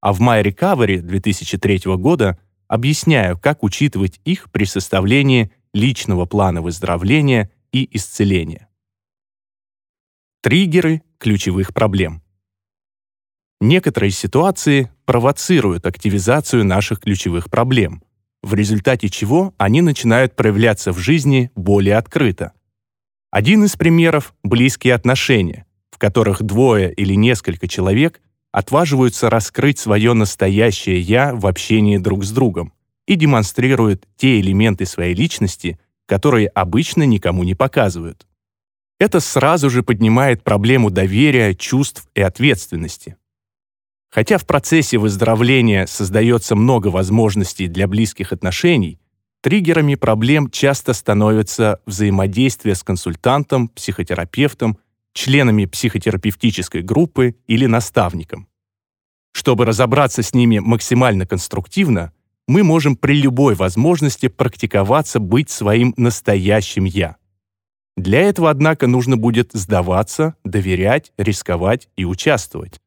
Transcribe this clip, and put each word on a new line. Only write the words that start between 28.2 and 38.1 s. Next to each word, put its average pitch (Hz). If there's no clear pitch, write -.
отваживаются 131
раскрыть 113
свое 110
настоящее 98
«я» 123
в 101
общении 104
друг 95
с 98
другом 101
и 202
демонстрируют 127
те 131
элементы 98
своей 90
личности, 95
которые 107
обычно 104
никому 92
не 90
показывают. 87